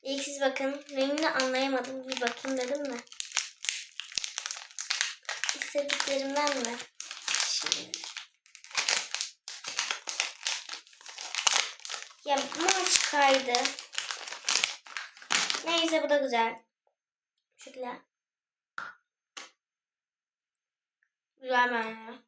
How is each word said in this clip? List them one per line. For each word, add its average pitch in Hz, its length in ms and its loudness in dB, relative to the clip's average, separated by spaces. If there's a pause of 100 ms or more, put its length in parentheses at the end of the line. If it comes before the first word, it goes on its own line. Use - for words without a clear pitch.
İlk 269 220 -2
siz 277 160 -4
bakın. 269 500 0
Rengini 285 400 2
anlayamadım. 262 800 2
Bir 262 120 -2
bakayım 262 380 0
dedim 285 260 -2
de. 247 120 -4 (2500)
Hissettiklerimden 277 1000 0
mi? 240 200 -2 (520)
Şimdi. - 680 0 (4000)
Ya 285 120 4
mor 359 540 2
çıkaydı. 269 600 4 (2000)
Neyse, 330 380 4
bu 285 80 0
da 294 60 6
güzel. 240 460 2 (920)
Bu - 60 -20
şekilde. 254 400 -12 (3250)
Güzel 247 360 4
bence. 226 560 -4